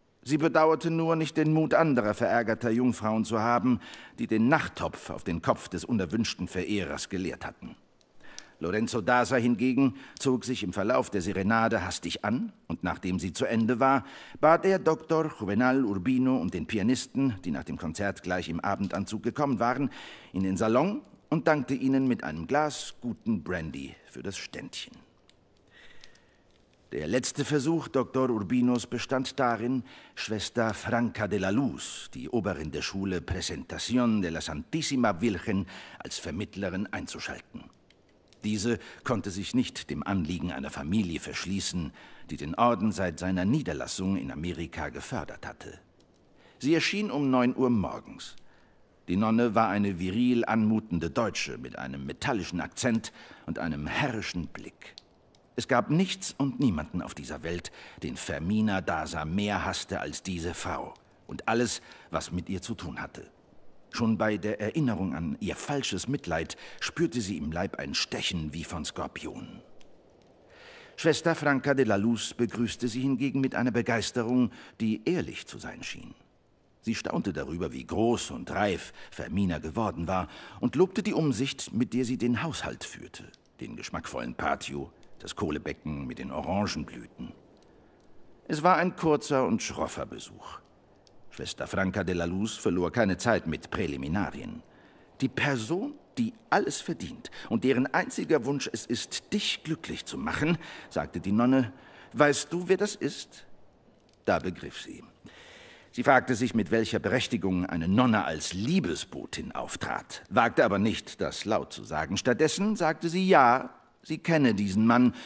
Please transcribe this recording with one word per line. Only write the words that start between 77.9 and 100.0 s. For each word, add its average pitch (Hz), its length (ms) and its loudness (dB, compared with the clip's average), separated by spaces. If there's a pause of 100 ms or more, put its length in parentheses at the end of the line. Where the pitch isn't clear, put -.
und - 200 -8
reif 95 420 0 (180)
Fermina 90 480 0
geworden 85 480 -2
war, 90 200 0 (320)
und 123 160 -2
lobte 185 280 4
die - 100 -2
Umsicht, 135 600 0
mit 113 200 0
der 127 120 0
sie 117 120 -2
den 120 260 0
Haushalt 87 400 -6
führte, - 420 -14 (340)
den - 160 -10
geschmackvollen 64 600 -8
Patio, 69 560 -4 (280)
das - 160 -10
Kohlebecken 76 720 -4
mit 62 140 -10
den 65 120 -10
Orangenblüten. 76 1000 -4 (1120)
Es 151 160 0
war 180 140 8
ein 175 180 2
kurzer 147 500 4
und 104 160 2
schroffer - 440 -4
Besuch. - 540 -12 (680)
Schwester - 380 -8
Franca 95 360 0
de 87 120 0
la 85 100 0
Luz 95 300 -2
verlor 87 360 0
keine 98 260 2
Zeit 110 280 2
mit - 240 -6
Präliminarien. 73 920 -4 (580)
"Die 131 80 0
Person, 143 640 -2 (240)
die 113 160 0 (160)
alles - 320 2
verdient - 480 -8 (200)
und 113 140 2
deren 127 240 4
einziger 156 580 0
Wunsch 139 260 -2
es - 140 -6
ist, - 480 -6
dich - 300 -2
glücklich - 420 -6